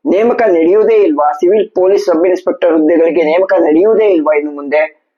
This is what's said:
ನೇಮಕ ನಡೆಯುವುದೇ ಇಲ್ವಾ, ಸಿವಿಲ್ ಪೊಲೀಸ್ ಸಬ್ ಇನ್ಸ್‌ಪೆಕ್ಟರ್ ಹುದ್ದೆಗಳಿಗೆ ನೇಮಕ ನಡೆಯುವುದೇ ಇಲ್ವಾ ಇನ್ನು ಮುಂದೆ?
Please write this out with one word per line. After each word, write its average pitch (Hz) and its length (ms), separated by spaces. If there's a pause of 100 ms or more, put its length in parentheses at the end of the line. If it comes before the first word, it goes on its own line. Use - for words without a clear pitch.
ನೇಮಕ 226 360
ನಡೆಯುವುದೇ 190 540
ಇಲ್ವಾ, 220 360
ಸಿವಿಲ್ 196 380
ಪೊಲೀಸ್ 196 360
ಸಬ್ 170 200
ಇನ್ಸ್‌ಪೆಕ್ಟರ್ 180 480
ಹುದ್ದೆಗಳಿಗೆ 165 480
ನೇಮಕ 175 380
ನಡೆಯುವುದೇ 180 460
ಇಲ್ವಾ 151 320
ಇನ್ನು 147 140
ಮುಂದೆ? 143 540 (120)